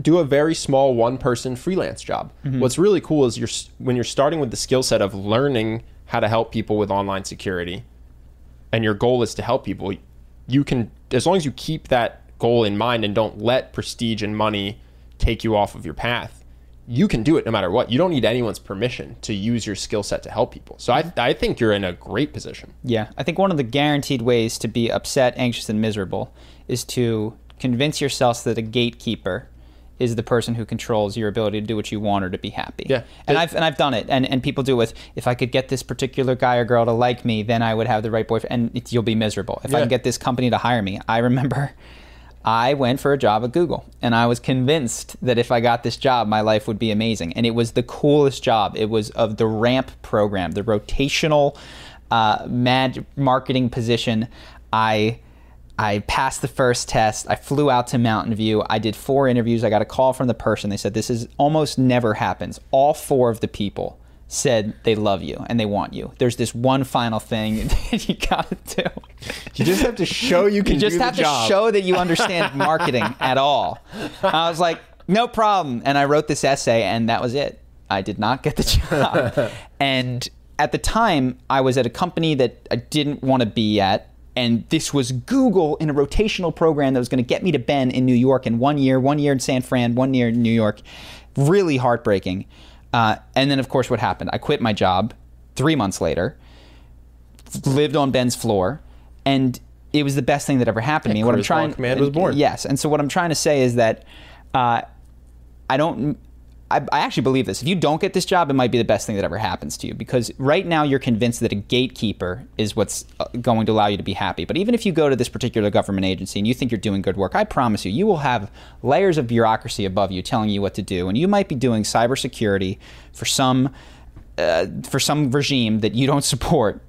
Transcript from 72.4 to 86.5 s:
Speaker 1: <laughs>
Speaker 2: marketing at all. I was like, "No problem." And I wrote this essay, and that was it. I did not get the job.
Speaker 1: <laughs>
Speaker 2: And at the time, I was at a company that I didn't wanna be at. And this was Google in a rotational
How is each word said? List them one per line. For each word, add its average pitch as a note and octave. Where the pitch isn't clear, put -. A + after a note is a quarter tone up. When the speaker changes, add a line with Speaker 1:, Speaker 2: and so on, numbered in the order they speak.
Speaker 1:
<laughs> F3
Speaker 2:
marketing D#3
at C3
all. C3+
I E3+
was E3
like, E3
"No A3
problem." G3
And C#3
I C#3+
wrote D3
this D3
essay, C3+
and A2
that A2+
was A#2+
it. C#3
I G2
did G2
not A2+
get D3+
the -
job. C3+
Speaker 1:
<laughs> -
Speaker 2:
And B2+
at -
the D3+
time, D#3
I C3+
was C3
at B2
a A#2
company E3
that B2+
I -
didn't C#3+
wanna C3
be G#2+
at. G2
And A#2
this -
was C3+
Google F3
in D#3
a C#3
rotational E3